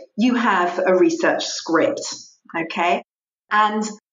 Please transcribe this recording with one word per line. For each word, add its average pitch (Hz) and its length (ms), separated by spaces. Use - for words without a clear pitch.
you 240 180
have 190 500
a 185 100
research 165 500
script, - 560
okay? 175 460
And 214 340